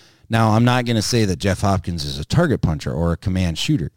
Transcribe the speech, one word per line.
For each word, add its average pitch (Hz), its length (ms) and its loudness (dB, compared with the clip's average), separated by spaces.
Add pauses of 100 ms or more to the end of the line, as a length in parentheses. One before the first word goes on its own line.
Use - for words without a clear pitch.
(300)
Now, 113 220 2
I'm 110 160 4
not 123 180 2
gonna 117 160 0
say 110 240 0
that 92 140 0
Jeff 98 240 -2
Hopkins 87 420 -2
is 69 140 -8
a 73 80 -8
target 147 340 2
puncher 73 320 -2
or 85 200 0
a 82 40 -2
command 92 400 -2
shooter. 95 400 -2